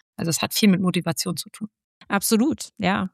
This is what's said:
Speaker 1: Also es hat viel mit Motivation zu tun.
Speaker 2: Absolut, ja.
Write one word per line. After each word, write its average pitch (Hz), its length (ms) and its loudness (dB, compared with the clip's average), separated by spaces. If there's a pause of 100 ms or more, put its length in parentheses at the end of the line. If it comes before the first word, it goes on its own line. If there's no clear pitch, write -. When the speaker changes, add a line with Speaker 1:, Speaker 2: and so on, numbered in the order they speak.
(180)
Speaker 1:
Also 170 120 -2
es - 120 -2
hat - 120 -4
viel 208 160 4
mit 190 120 4
Motivation 175 560 -2
zu - 120 -12
tun. - 200 -12 (400)
Speaker 2:
Absolut, 226 680 0
ja. 190 360 0